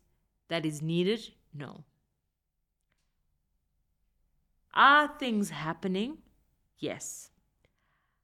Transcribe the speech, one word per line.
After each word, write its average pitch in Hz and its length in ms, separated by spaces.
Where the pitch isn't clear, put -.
that 165 160
is 151 160
needed? 180 380
No. 143 300
Are 285 340
things 214 320
happening? 185 680
Yes. - 520